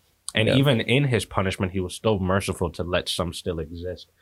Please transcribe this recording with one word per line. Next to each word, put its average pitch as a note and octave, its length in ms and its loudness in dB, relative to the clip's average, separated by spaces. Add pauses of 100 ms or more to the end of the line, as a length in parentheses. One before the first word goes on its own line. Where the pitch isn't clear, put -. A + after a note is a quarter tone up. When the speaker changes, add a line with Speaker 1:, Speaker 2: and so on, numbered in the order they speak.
(340)
Speaker 1:
And A2 140 4
Speaker 2:
Yeah. - 80 4
Speaker 1:
even C3+ 260 4
in C3+ 220 2
his A#2+ 200 2
punishment, F#2+ 480 -2
he F#2+ 80 -2
was F2+ 140 -4
still A2 240 2
merciful F#2 520 0
to F2 140 -8
let F2 240 -2
some F2 240 -2
still F2 260 -6
exist. E2+ 500 -10 (140)